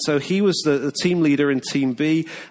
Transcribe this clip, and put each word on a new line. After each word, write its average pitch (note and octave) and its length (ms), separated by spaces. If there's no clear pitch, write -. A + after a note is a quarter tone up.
so D3 140
he F#3 240
was F#3+ 240
the, C#3+ 100
the C#3 160
team F3+ 300
leader C#3+ 280
in C3+ 100
Team C3 340
B, D#3+ 340